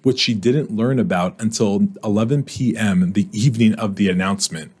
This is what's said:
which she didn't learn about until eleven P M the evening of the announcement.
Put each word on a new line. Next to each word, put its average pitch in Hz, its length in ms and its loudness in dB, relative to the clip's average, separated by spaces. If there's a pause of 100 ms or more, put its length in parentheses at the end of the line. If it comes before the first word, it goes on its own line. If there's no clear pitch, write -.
which 127 160 2
she 120 140 0
didn't 117 380 0
learn 120 280 0
about 92 420 -2
until 101 480 0 (140)
eleven 113 400 0
P - 320 -2
M 95 380 2
the 101 180 0
evening 113 440 2
of 101 200 -4
the 98 140 2
announcement. 92 720 -2